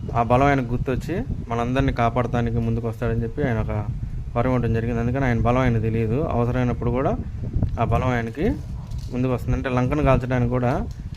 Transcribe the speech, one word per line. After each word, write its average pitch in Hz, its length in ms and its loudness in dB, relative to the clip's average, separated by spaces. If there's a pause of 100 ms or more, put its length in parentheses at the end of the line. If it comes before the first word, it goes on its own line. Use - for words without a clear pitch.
(140)
ఆ 120 80 2
బలం 123 240 4
ఆయనకు 135 200 2
గుర్తొచ్చి 131 580 -2 (240)
మనందరినీ 123 440 0
కాపాడటానికి 117 680 0
ముందుకు 117 300 -2
వస్తాడని 113 340 -2
చెప్పి 113 200 -4
ఆయన 117 160 0
ఒక 107 280 -2 (500)
వరం 120 140 2
ఇవ్వడం 120 240 2
జరిగింది. 117 260 0
అందుకని 123 240 0
ఆయన 117 160 2
బలం 120 200 4
ఆయన 117 200 4
తెలియదు, 113 400 0
అవసరమైనప్పుడు 120 720 0
కూడా 143 280 0 (600)
ఆ 117 40 4
బలం 120 240 2
ఆయనకి 123 420 0 (600)
ముందుకు 127 200 0
వస్తుంది. 127 240 0
అంటే 131 120 -4
లంకను 127 340 0
కాల్చడానికి 127 480 4
కూడా 127 360 0 (300)